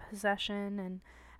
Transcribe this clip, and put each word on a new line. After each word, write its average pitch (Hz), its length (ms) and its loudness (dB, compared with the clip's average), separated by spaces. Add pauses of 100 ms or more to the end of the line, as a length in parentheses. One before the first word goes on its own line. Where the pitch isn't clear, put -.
possession 202 720 2
and 185 240 -2 (380)